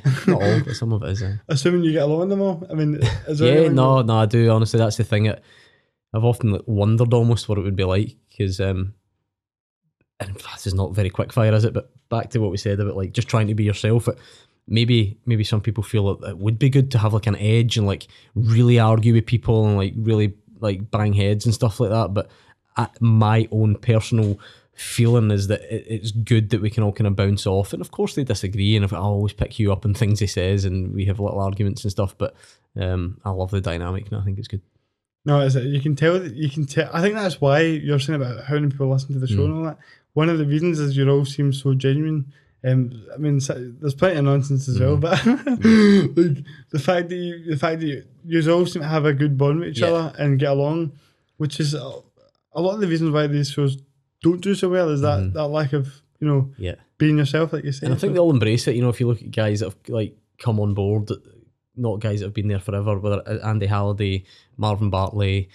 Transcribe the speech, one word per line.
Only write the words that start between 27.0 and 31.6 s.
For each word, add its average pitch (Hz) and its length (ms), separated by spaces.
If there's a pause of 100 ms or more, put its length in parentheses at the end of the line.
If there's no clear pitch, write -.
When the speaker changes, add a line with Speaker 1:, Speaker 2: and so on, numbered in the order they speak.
Speaker 1:
of 98 80
bounce 101 320
off. 95 260
And - 80
of - 100
course 202 240
they 147 80
disagree, 101 520
and 101 100
if 95 80
I 87 40
always 104 360
pick - 260
you 101 120
up 98 140
on 104 100
things 104 240
he 104 80
says, 95 380
and 95 280
we 101 120
have 98 140
little 101 220
arguments 98 420